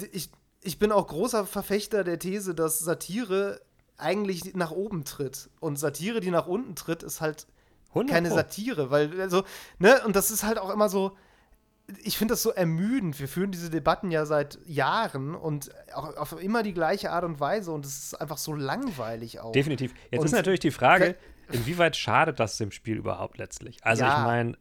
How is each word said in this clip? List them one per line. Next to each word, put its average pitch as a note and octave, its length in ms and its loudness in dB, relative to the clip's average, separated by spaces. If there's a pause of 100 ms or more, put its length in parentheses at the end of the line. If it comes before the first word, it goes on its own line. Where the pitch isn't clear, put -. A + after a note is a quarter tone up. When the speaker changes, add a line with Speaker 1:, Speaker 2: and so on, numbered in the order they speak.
(120)
Speaker 1:
ich, F3+ 180 -8 (320)
ich F#3 160 -8
bin G#3 140 4
auch G3 160 4
großer G#3 360 0
Verfechter G3+ 600 -2
der E3+ 160 -2
These, F#3+ 340 -4
dass D#3+ 240 0
Satire G3 840 -2 (360)
eigentlich F#3 580 -2
nach F3 160 0
oben F#3 340 -4
tritt. - 460 -8 (100)
Und D3 180 -4
Satire, D#3+ 420 -2
die F3+ 100 -2
nach E3 160 2
unten G3+ 300 -4
tritt, E3 260 -4
ist - 180 -10
halt D#3 260 -4 (480)
Speaker 2:
Hundert F3 200 0
Speaker 1:
keine E3+ 140 4
Speaker 2:
Pro. F#3+ 80 2
Speaker 1:
Satire, F3 560 -2
weil, D3+ 280 2
also, F#3+ 220 2 (380)
ne, A3+ 260 10
und G3 80 2
das G3 160 4
ist G#3 140 -2
halt A3 140 0
auch F#3+ 120 -4
immer G#3+ 180 4
so, G3 280 0 (880)
ich G#3+ 120 -2
find A3 140 2
das A3 120 0
so A3+ 100 0
ermüdend. F3+ 680 0
Wir C#3 80 -6
führen G3 220 -2
diese E3+ 180 -8
Debatten E3 440 0
ja D#3 120 2
seit D3 420 0
Jahren D3+ 680 0
und D3 360 -6 (240)
auch C#3 220 -10
auf D3+ 240 -8
immer A3 220 0
die G#3 100 -4
gleiche E3+ 380 0
Art F3 140 0
und E3 160 -4
Weise E3+ 320 0
und D3 120 -6
es C#3 200 -8
ist - 160 -12
einfach D3+ 180 -8
so D#3 160 -6
langweilig C3+ 840 -4
auch. A2+ 120 -10
Speaker 2:
Definitiv. C3+ 400 0 (180)
Jetzt B2 100 0
Speaker 1:
Und D3+ 60 2
Speaker 2:
ist D3+ 60 0
natürlich F#3+ 280 4
die D3+ 100 2
Frage, F3+ 460 6 (320)
Speaker 1:
we- C#3+ 80 -2
Speaker 2:
inwieweit D#3+ 400 2
schadet C3+ 440 2
das G#2+ 160 0
dem G#2 140 -4
Spiel - 260 -6
überhaupt G2 400 -6
letztlich? - 460 -12
Also A#2 220 4
Speaker 1:
Ja. C#3 160 6
Speaker 2:
ich C3 40 2
mein, A#2 360 2